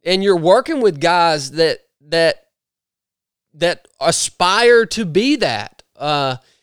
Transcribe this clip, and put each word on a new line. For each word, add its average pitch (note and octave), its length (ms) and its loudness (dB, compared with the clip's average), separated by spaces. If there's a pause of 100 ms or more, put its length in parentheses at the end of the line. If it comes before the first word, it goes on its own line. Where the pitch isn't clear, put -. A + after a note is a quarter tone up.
and F#3+ 200 -2
you're G3 140 2
working A#3+ 440 2
with E3+ 200 0
guys E3 500 0
that, D#3 300 -2 (260)
that, E3 400 -2 (1080)
that E3 320 -4 (120)
aspire G#3+ 880 2
to A3 180 -6
be G#3+ 300 0
that, B2 480 -6 (140)
uh, C#3 400 -4 (260)